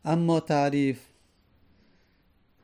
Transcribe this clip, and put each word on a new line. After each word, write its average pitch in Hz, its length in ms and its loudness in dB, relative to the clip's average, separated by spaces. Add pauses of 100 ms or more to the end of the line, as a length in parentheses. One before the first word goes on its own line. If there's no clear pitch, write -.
اما 165 340 0
تعریف، 143 600 0 (1600)